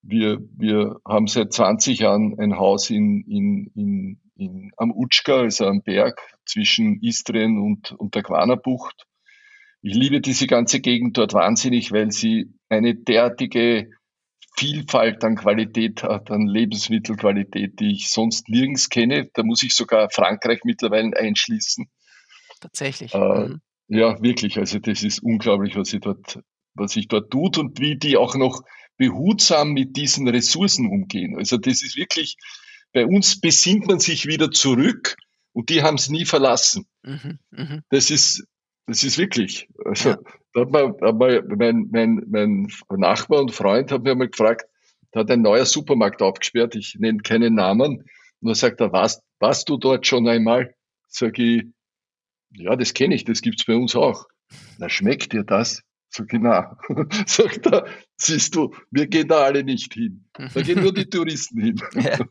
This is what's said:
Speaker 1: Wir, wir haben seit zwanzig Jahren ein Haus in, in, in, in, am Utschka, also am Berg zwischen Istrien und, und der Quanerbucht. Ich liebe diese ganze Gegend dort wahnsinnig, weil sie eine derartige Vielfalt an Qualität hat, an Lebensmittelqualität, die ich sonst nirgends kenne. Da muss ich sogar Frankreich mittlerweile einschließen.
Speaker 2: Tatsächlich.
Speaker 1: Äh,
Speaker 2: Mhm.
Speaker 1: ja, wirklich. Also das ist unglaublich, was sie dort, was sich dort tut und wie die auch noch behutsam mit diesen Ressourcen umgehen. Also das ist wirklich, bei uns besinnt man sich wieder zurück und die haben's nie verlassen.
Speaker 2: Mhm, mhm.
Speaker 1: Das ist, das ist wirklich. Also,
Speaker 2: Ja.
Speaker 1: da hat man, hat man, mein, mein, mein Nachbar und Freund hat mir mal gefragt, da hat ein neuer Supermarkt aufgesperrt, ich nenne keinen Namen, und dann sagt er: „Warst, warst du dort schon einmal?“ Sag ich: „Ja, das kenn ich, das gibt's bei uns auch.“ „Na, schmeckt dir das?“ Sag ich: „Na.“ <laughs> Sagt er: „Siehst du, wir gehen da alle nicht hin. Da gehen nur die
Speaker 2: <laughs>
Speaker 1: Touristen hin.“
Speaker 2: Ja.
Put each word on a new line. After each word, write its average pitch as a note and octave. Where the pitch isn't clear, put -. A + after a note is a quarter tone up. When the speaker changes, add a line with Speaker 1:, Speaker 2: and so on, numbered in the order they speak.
Speaker 1:
Wir, G#2+
wir G#2+
haben G#2+
seit G#2
zwanzig A2
Jahren G#2
ein G2+
Haus G2+
in, G#2
in, G2+
in, G2
in, F#2+
am A#2
Utschka, B2+
also A2+
am G2+
Berg G#2+
zwischen G#2+
Istrien A2+
und, G#2
und -
der G2+
Quanerbucht. -
Ich G2+
liebe C3+
diese B2+
ganze B2
Gegend B2
dort G#2+
wahnsinnig, A2+
weil G#2+
sie A2
eine A2+
derartige A#2
Vielfalt C3+
an A2+
Qualität A2
hat, G#2+
an G#2+
Lebensmittelqualität, G2+
die G#2
ich G2+
sonst A2+
nirgends C3
kenne. B2+
Da A2+
muss A2+
ich B2
sogar G#2+
Frankreich G#2+
mittlerweile A2
einschließen. A2
Speaker 2:
Tatsächlich. C3+
Speaker 1:
Äh, G2
Speaker 2:
Mhm. D3
Speaker 1:
ja, A2
wirklich. A2+
Also G2+
das G#2+
ist G#2
unglaublich, G#2
was G2
sie G2+
dort, -
was G2+
sich G#2+
dort G#3+
tut D#3+
und C#3+
wie D3
die C#3
auch A#2
noch C3
behutsam D3
mit C3+
diesen C#3
Ressourcen B2
umgehen. F#2+
Also G#2+
das B2
ist B2+
wirklich, -
bei A#2+
uns G3
besinnt F#3+
man F#3+
sich -
wieder D3+
zurück C3+
und A#2
die D#3+
haben's D3
nie E3
verlassen. C3+
Speaker 2:
Mhm, C#3+
mhm. D3+
Speaker 1:
Das C#3
ist, -
das A#2
ist C#3
wirklich. B2+
Also, A2+
Speaker 2:
Ja. G2+
Speaker 1:
da A#2
hat B2+
man, C3+
hat A2
man, B2
mein, A#2
mein, A2+
mein G#2
Nachbar G#2+
und C3
Freund A#2
hat C3
mir C3
mal B2+
gefragt, -
da A2+
hat A2
ein A#2+
neuer A2
Supermarkt B2
aufgesperrt, A#2
ich G#2
nenne A2
keinen A2+
Namen, A2
und -
dann A2+
sagt -
er: G#2
„Warst, F#2
warst A2+
du D3
dort C3
schon A#2+
einmal?“ A#2
Sag A2+
ich: A#2
„Ja, F#2
das B2
kenn C3+
ich, C#3
das A2+
gibt's A2+
bei A2+
uns A#2+
auch.“ B2+
„Na, F2
schmeckt -
dir G#2+
das?“ G#2
Sag -
ich: A#2
„Na.“ G#2+
<laughs> D#3
Sagt -
er: -
„Siehst -
du, D3
wir C#3+
gehen D#3
da D#3
alle C#3
nicht C3
hin. A2
Da C3+
gehen F3
nur F#3+
die F#3+
Speaker 2:
<laughs> -
Speaker 1:
Touristen D#3+
hin.“ A2+
Speaker 2:
Ja. -